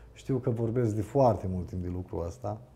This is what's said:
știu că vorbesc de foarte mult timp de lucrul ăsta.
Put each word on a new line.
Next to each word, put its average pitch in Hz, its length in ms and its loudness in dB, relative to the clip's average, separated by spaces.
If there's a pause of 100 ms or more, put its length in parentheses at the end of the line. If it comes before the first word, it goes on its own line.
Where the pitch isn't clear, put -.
(140)
știu - 240 -2
că 123 120 -2
vorbesc 117 460 0
de 107 60 0
foarte 110 500 4
mult 92 160 -4
timp 92 140 -6
de 87 80 -6
lucrul 87 360 -6
ăsta. 104 360 -8 (140)